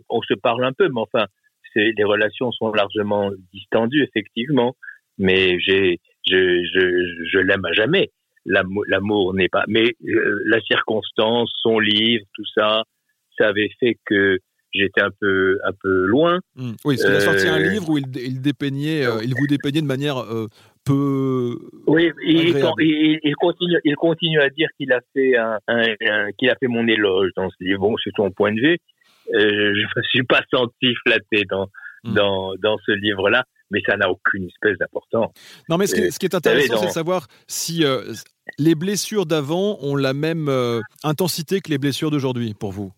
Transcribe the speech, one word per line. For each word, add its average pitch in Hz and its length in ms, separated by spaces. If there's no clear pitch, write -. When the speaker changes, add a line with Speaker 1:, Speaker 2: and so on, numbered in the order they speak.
Speaker 1:
on 113 140
se - 100
parle 123 320
un 131 80
peu, 185 160
mais 127 140
enfin, 107 240
c'est, 110 200
les 104 80
relations 107 480
sont 110 200
largement 104 580
distendues, 117 500
effectivement, 123 720
mais 92 420
j'ai, 95 400
je, 90 440
je, 90 600
je 98 60
l'aime 95 260
à 98 80
jamais. 131 380
L'amo-, 98 420
l'amour 98 460
n'est 92 140
pas, 98 200
mais, 113 260
euh, 104 380
la 110 140
circonstance, 110 920
son 113 160
livre, 107 460
tout 104 200
ça, 110 300
ça 113 120
avait 104 220
fait 117 260
que 98 320
j'étais 98 300
un 101 80
peu, 95 440
un 95 80
peu 92 240
loin. 160 320
Speaker 2:
Hmm. 127 180
Oui, 143 120
parce 101 80
qu'il 101 100
a 101 60
sorti 98 280
un 95 120
Speaker 1:
Euh, 95 100
Speaker 2:
livre 160 200
où 151 80
il, 139 60
il 131 240
dépeignait, 143 640
euh, 110 200
il 127 100
vous 139 120
dépeignait 143 360
de 151 40
manière, 139 320
euh, 110 280
peu 135 760
Speaker 1:
Oui, 160 240
il, 165 300
Speaker 2:
agréable. 139 280
Speaker 1:
il, 156 420
il 143 100
continue, 175 500
il 147 120
continue 160 440
à 139 100
dire 147 260
qu'il 135 160
a 123 80
fait 131 240
un, 113 300
un, 113 280
un, 104 300
qu'il 127 100
a 117 60
fait 131 140
mon 117 180
éloge 101 500
dans 92 140
ce - 140
livre. 98 160
Bon, 101 220
c'est 101 120
son 101 160
point 104 220
de 110 80
vue. 160 180
Euh, 104 400
je 107 240
me - 60
suis - 180
pas 131 200
senti 127 420
flatté 110 460
dans, 98 180
Speaker 2:
Hmm. - 100
Speaker 1:
dans, 95 480
dans 107 140
ce 117 60
livre-là, 101 500
mais 101 140
ça 104 120
n'a 101 140
aucune 92 360
espèce 98 320
d'importance. - 540
Speaker 2:
Non, 165 100
mais 196 100
ce - 60
qui 214 80
est, 185 40
Speaker 1:
Euh, - 40
Speaker 2:
ce - 100
qui 190 60
est 170 80
Speaker 1:
vous 180 60
savez, - 160
Speaker 2:
intéressant, 131 180
Speaker 1:
dans 110 80
Speaker 2:
c'est 110 60
de 101 40
savoir 170 340
si, 165 360
euh, 117 280
les 160 180
blessures 190 500
d'avant 165 540
ont 139 160
la 135 160
même, 156 360
euh, 120 340
intensité 165 600
que - 80
les 143 80
blessures 143 340
d'aujourd'hui, 123 420
pour 101 160
vous ? 95 280